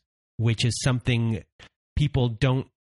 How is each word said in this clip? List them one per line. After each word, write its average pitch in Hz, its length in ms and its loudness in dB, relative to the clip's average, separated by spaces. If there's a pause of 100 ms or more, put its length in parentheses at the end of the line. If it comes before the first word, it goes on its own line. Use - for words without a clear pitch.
(380)
which 113 260 0
is 117 180 0
something 117 600 0 (520)
people 135 360 0
don't, 131 380 0 (140)